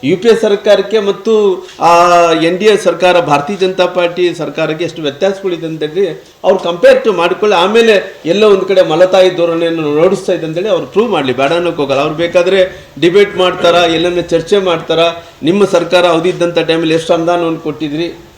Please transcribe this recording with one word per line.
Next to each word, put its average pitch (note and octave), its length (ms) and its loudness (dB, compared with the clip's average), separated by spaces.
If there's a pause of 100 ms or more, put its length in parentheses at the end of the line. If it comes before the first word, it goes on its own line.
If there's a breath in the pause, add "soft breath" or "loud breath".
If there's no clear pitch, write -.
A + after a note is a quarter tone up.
ಯು D#3+ 120 0
ಪಿ A#3 120 0
ಎ A3+ 60 6
ಸರ್ಕಾರಕ್ಕೆ G3+ 640 0
ಮತ್ತು G3+ 680 0 (140 loud breath)
ಆ E3 120 4 (400)
ಎನ್ E3 260 0
ಡಿ F#3+ 60 -4
ಎ G#3 120 4
ಸರ್ಕಾರ, F3+ 440 2
ಭಾರತೀಯ D3+ 360 -2
ಜನತಾ F#3 300 0
ಪಾರ್ಟಿ F3 480 -2
ಸರ್ಕಾರಕ್ಕೆ D#3 500 -6
ಎಷ್ಟು E3 180 -10
ವ್ಯತ್ಯಾಸಗಳಿದೆ F3 640 -4
ಅಂತೇಳಿ D#3+ 560 -6 (220 loud breath)
ಅವ್ರು F#3 140 2 (100)
compare F3 360 2
to G#3+ 120 0
ಮಾಡ್ಕೊಳ್ಳಿ. F3+ 400 0
ಆಮೇಲೆ G#3 680 0
ಎಲ್ಲೋ G3+ 240 2
ಒಂದ್ F#3+ 140 2
ಕಡೆ F#3+ 180 2
ಮಲತಾಯಿ F#3 540 2
ಧೋರಣೆಯನ್ನು E3 680 0
ರೂಢಿಸ್ತಾ F#3+ 300 0
ಇದೆ E3 140 -4
ಅಂತೇಳಿ E3+ 220 -4
ಅವ್ರು E3+ 180 -2
ಪ್ರೂವ್ A3 240 -2
ಮಾಡ್ಲಿ, C#3+ 220 0
ಬೇಡ C3+ 200 0
ಅನ್ನೋಕೆ E3+ 240 -2
ಹೋಗಲ್ಲ. C3+ 240 -2
ಅವ್ರು D#3 140 -2
ಬೇಕಾದ್ರೆ F3+ 720 0 (140)
ಡಿಬೇಟ್ F3 360 2
ಮಾಡ್ತಾರ, F3 380 0
ಎಲ್ಲೆಲ್ಲ F3 460 0
ಚರ್ಚೆ E3+ 380 0
ಮಾಡ್ತಾರ. E3 400 -2 (440 loud breath)
ನಿಮ್ಮ F#3+ 220 2
ಸರ್ಕಾರ F3 420 2
ಅವಧಿದ್ದಂಥ E3+ 520 0
ಟೈಮಲ್ಲಿ D#3+ 360 0
ಎಷ್ಟು E3 200 0
ಅನುದಾನವನ್ನು E3 460 -2
ಕೊಟ್ಟಿದ್ರಿ D#3 580 -8 (200)